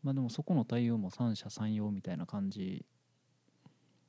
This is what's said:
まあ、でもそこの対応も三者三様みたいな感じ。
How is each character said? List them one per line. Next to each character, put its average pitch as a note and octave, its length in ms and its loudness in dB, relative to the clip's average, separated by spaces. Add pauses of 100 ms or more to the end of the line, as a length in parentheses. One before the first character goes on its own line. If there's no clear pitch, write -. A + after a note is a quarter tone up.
ま C#3 100 0
あ、 - 20 2
で C3+ 60 2
も B2 100 0
そ - 120 -4
こ F#3 120 2
の B2 100 4
対 A#2+ 260 2
応 A#2 60 4
も G2 140 0
三 A#2 260 0
者 - 140 -10
三 G#2+ 240 0
様 G#2+ 160 0
み G2+ 100 -2
た - 120 -6
い F2 40 -2
な F2+ 100 -4
感 G2 220 -2
じ。 F#2+ 380 -6 (1200)